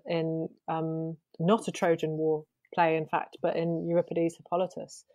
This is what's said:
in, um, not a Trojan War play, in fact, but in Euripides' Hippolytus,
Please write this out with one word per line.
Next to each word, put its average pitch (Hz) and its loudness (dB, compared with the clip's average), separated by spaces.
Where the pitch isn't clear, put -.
in, 165 -2
um, 160 -4
not - 4
a 175 -4
Trojan 165 2
War 156 0
play, 165 4
in 160 -2
fact, - -4
but - 0
in 165 -2
Euripides' 170 0
Hippolytus, - -6